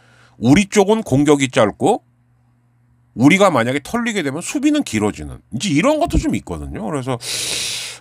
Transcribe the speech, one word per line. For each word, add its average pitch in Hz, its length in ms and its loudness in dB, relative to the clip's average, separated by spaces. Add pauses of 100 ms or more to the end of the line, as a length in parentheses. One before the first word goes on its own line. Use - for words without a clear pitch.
(400)
우리 151 260 4
쪽은 208 380 2
공격이 143 460 2
짧고 127 520 0 (1120)
우리가 180 380 4
만약에 127 320 0
털리게 226 400 -4
되면 139 180 -6
수비는 294 420 -2
길어지는, - 560 -4 (140)
이제 156 160 -4
이런 226 300 2
것도 - 180 -2
좀 254 180 0
있거든요. 80 500 -8
그래서 135 320 -4 (840)